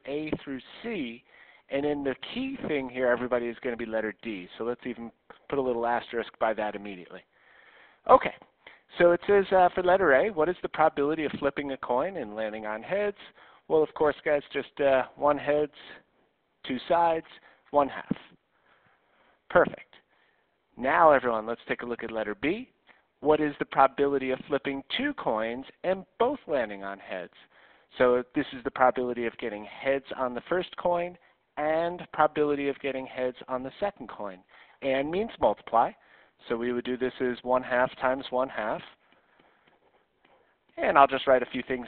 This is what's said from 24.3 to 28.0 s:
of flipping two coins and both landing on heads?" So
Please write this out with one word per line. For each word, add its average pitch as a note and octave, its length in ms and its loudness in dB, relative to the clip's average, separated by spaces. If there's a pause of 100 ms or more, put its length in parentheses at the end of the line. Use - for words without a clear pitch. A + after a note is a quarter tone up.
of C3 80 -4
flipping C#3 500 -6
two C#4+ 240 -4
coins A#2 500 -4 (180)
and F#3 220 -2 (140)
both B3+ 280 -2
landing G#2+ 380 -4
on G2 140 -10
heads?" F#2 360 -12 (600)
So B2 260 4 (120)